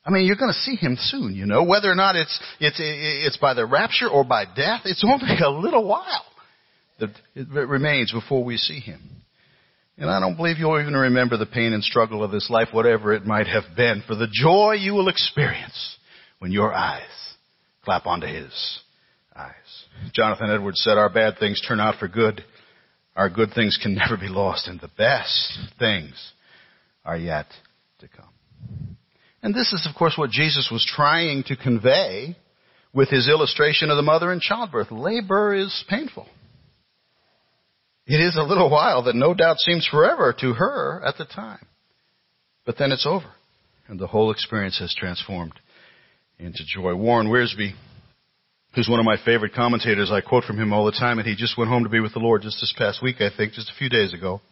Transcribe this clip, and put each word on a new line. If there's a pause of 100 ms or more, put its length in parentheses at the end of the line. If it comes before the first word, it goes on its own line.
I
mean,
you're
gonna
see
him
soon,
you
know,
whether
or
not
it's, (200)
it's,
it's
by
the
rapture
or
by
death,
it's
only
a
little
while (760)
that (260)
it
remains
before
we
see
him. (960)
And
I
don't
believe
you'll
even
remember
the
pain
and
struggle
of
this
life,
whatever
it
might
have (140)
been,
for
the
joy
you
will
experience (420)
when
your
eyes (800)
clap
onto
his (560)
eyes. (600)
Jonathan
Edwards
said,
"Our
bad
things
turn
out
for
good. (720)
Our
good
things
can
never
be
lost,
and
the
best (180)
things (720)
are
yet (520)
to
come." (460)
And
this
is,
of
course,
what
Jesus
was
trying
to
convey (580)
with
his
illustration
of
the
mother
in
childbirth.
Labor
is
painful. (1800)
It
is
a
little
while
that
no
doubt
seems
forever
to
her
at
the
time. (1000)
But
then
it's
over, (580)
and
the
whole
experience
has
transformed (840)
into
joy.
Warren
Wiersbe, (1040)
who's
one
of
my
favorite
commentators,
I
quote
from
him
all
the
time,
and
he
just
went
home
to
be
with
the
Lord
just
this
past
week,
I
think,
just
a
few
days
ago. (100)